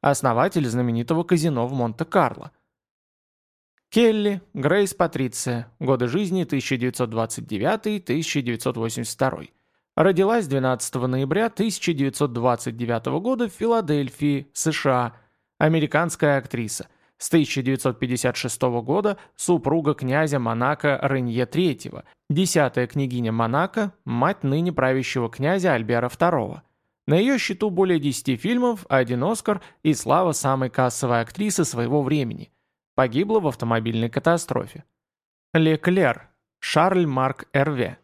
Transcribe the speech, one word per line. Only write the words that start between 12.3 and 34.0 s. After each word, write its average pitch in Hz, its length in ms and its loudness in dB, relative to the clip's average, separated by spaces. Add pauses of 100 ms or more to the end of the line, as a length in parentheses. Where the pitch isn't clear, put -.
двадцать 120 460 0
девятого 120 420 -2
года 233 300 -2
в - 20 -16
Филадельфии, 147 1000 -2
С - 180 -2
Ш 143 180 -2
А. 123 240 0 (440)
Американская 156 800 2
актриса. 120 500 -6 (300)
С - 100 -10
тысяча 147 340 2
девятьсот 127 380 0
пятьдесят 123 380 -2
шестого 120 440 -2
года 196 360 0 (180)
супруга 156 600 0
князя 143 440 0
Монако 127 640 0
Ренье 127 420 0
Третьего, - 600 -4 (240)
десятая 147 580 2
княгиня 123 460 -2
Монако, 151 580 0 (140)
мать 131 380 -2
ныне 160 280 0
правящего 131 580 0
князя 175 440 0
Альбера 117 340 0
второго. 120 560 -2 (440)
На 143 80 4
её 240 240 4
счету 208 320 -2
более 180 280 2
десяти 135 380 -2
фильмов, 240 500 0
один 123 360 2
Оскар 208 400 -2 (180)
и 156 140 2
слава 170 360 2
самой 135 380 0
кассовой 120 520 0
актрисы 185 440 -2
своего 123 380 0
времени. 131 480 -2 (420)
Погибла 156 460 2
в 170 80 0
автомобильной 117 640 -2